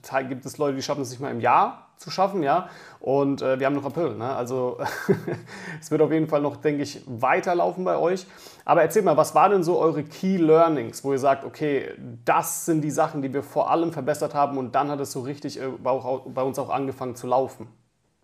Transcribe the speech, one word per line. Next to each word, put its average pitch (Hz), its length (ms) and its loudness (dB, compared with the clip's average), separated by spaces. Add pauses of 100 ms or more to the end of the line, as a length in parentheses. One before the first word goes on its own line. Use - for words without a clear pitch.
(100)
Da 135 120 0
gibt 131 240 -8
es 131 100 -12
Leute, 143 200 0
die 135 60 -6
schaffen 143 200 -4
es 120 80 -8
nicht 123 100 -12
mal 135 100 -6
im 120 100 -6
Jahr 151 480 2 (100)
zu - 120 -16
schaffen, 190 320 0
ja. 156 280 2 (300)
Und, 139 420 2
äh, 131 180 2
wir 135 60 4
haben 143 100 2
noch 139 80 -4
April, 143 320 -2
ne? 120 180 -4
Also 123 440 -2 (500)
<laughs> - 520 -10
es - 100 -12
wird 151 100 4
auf 147 100 4
jeden 156 180 2
Fall 151 120 2
noch, 143 160 -2
denke 147 260 0
ich, - 240 -8
weiterlaufen 170 800 0
bei 175 140 2
euch. 175 280 0 (380)
Aber 156 160 2
erzählt 165 240 2
mal, 185 140 4
was 147 160 4
waren 165 160 6
denn 196 120 4
so 165 160 2
eure 151 260 2
Key 185 340 -2
Learnings, 160 640 4
wo 139 80 -2
ihr 135 60 2
sagt, 135 260 2
okay, 143 460 -4 (340)
das 165 400 0
sind 160 160 2
die 147 100 -2
Sachen, 151 300 0
die 131 140 -4
wir 139 80 -2
vor - 280 0
allem 165 220 2
verbessert 147 420 -2
haben 143 220 2
und 123 180 -4
dann 143 160 2
hat 143 100 -4
es 135 120 -6
so 139 80 -6
richtig, 139 400 -8
äh, 135 80 -4 (140)
bei, 127 80 0
auch, 127 340 -2
bei 131 180 -4
uns 131 160 -2
auch 127 120 -4
angefangen 131 440 -4
zu - 120 -12
laufen? 123 420 0 (560)